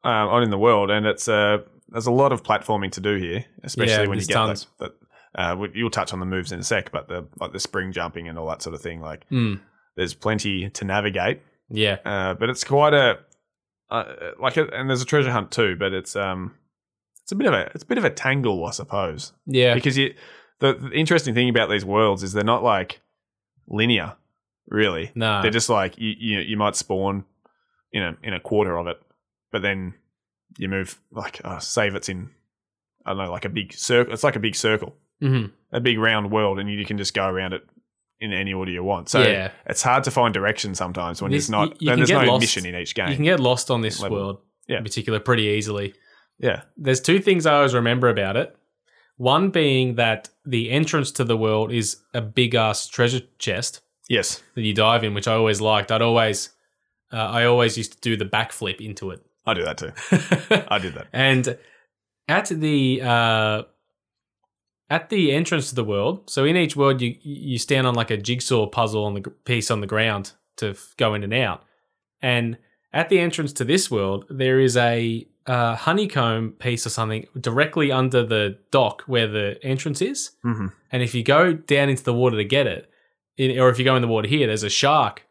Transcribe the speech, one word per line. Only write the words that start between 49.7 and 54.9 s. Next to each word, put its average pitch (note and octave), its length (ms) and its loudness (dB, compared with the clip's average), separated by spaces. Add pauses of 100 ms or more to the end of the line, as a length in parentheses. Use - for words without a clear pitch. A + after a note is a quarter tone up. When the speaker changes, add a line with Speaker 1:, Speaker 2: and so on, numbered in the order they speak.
Speaker 2:
that A2+ 360 0 (140)
the A#2 260 -2
entrance D3+ 420 0
to B2+ 120 0
the A2+ 120 2
world A2 360 0
is A2+ 260 -2 (140)
a B2 80 -4
big-ass A2+ 680 0
treasure B2 320 0 (180)
chest A2 420 -6 (280)
Speaker 1:
Yes. - 340 -2 (140)
Speaker 2:
that A#2+ 60 -6
you G#2+ 120 0
dive A2 300 4